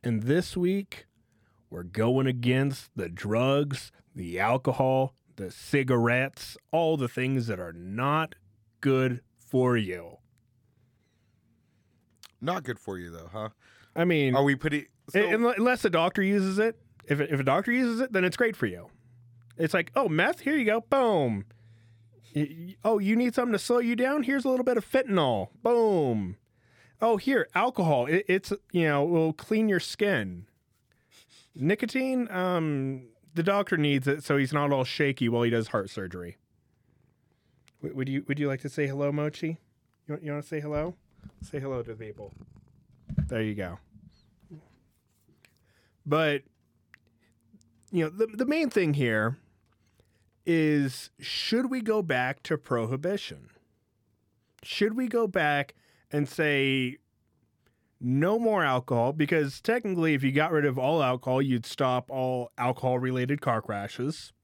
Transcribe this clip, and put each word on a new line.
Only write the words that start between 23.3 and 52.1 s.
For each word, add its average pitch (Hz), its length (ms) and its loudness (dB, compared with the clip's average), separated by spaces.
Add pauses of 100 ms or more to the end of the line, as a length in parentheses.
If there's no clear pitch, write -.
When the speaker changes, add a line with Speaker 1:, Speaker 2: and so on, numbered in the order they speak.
Speaker 1:
something 247 180 0
to 202 60 2
slow 240 200 2
you 240 160 2
down? 262 300 0
Here's 269 200 0
a 277 40 2
little 254 160 2
bit 247 120 2
of 208 140 -4
fentanyl. 156 580 2 (140)
Boom. 160 720 2 (640)
Oh, 226 180 4
here, 240 360 2
alcohol. 160 520 2
It, 170 220 0
it's, 190 240 0 (200)
you 175 140 2
know, 143 180 4
will 160 280 2
clean 220 360 0
your 185 120 2
skin. 104 680 -2 (1080)
Nicotine, 247 760 -2
um, 156 760 -2 (300)
the 165 100 -2
doctor 196 320 0
needs 143 320 2
it 143 160 -2
so 143 120 2
he's 135 160 0
not 143 200 2
all 131 120 2
shaky 131 440 0
while 117 160 2
he 117 60 2
does 113 180 0
heart 98 220 -2
surgery." 90 460 -10 (1400)
W-, 156 160 -10
would 131 120 -4
you, 135 180 -4
would 143 140 -4
you 143 80 -2
like 135 140 -4
to 147 60 -10
say 143 200 -2
hello, 143 240 -2
Mochi? 151 460 -4 (500)
You, 147 120 -8
you 151 120 -10
wanna 147 100 -6
say 151 180 -8
hello? 151 360 -4 (460)
Say - 180 -10
hello 131 220 -6
to 113 120 -10
the - 20 -16
people. 107 360 -14 (960)
There 113 140 -2
you 107 120 -2
go. 92 240 -8 (2250)
But, 147 360 2 (1500)
you 170 140 0
know, 156 60 -4
the, 202 160 -2
the 226 180 -4
main 302 240 0
thing 180 260 2
here 117 440 2 (1080)
is, 151 640 2 (100)
should - 520 -2
we 254 100 -2
go 214 220 0
back 131 400 -2